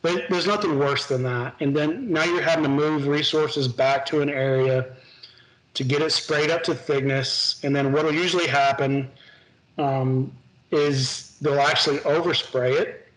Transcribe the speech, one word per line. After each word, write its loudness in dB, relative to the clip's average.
But 0
there's 0
nothing 0
worse 0
than -2
that. -4
And 2
then 0
now 2
you're 0
having 2
to 0
move 0
resources 0
back 2
to 0
an 0
area 0
to -4
get 2
it 0
sprayed 0
up 0
to -2
thickness. -2
And 0
then 2
what'll 2
usually 0
happen, 0
um, 0
is -2
they'll 2
actually 2
overspray 0
it. -6